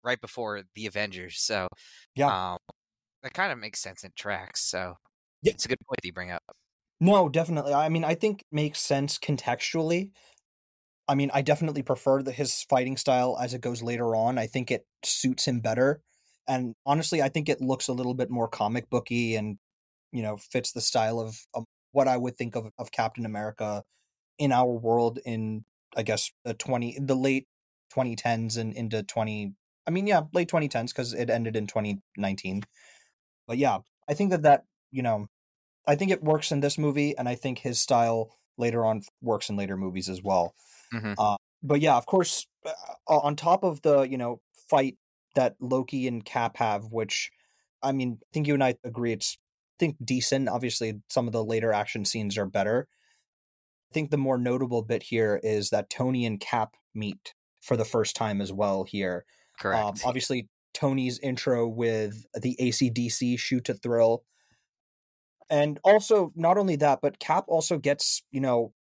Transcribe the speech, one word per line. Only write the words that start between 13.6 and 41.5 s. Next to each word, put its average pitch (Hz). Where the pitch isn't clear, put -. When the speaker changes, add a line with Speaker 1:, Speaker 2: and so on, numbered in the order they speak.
Speaker 2:
goes 120
later 117
on. 120
I 113
think 127
it -
suits -
him 123
better. 127
And 127
honestly, 156
I 135
think 151
it 127
looks 131
a 131
little 127
bit 127
more 117
comic 113
booky 120
and, 104
you 120
know, 107
fits -
the 120
style 113
of, 113
of 117
what 135
I 127
would 123
think 120
of, 110
of 117
Captain 113
America 107
in 139
our 127
world 117
in, 110
I 113
guess, 104
the 117
twenty, 123
the 135
late 135
twenty 123
tens 113
and 110
into 110
twenty, 107
I 165
mean, 196
yeah, 185
late 175
twenty 156
tens, 120
'cause 120
it 120
ended 113
in 107
twenty 104
nineteen. 98
But 120
yeah, 120
I 147
think 196
that 170
that, 147
you 131
know, 107
I 151
think 190
it -
works 156
in 143
this 143
movie, 147
and 123
I 123
think 127
his 123
style 117
later 117
on 110
works 110
in 104
later 98
movies 92
as 92
well. 92
Speaker 1:
Mm-hmm. 107
Speaker 2:
Uh, 104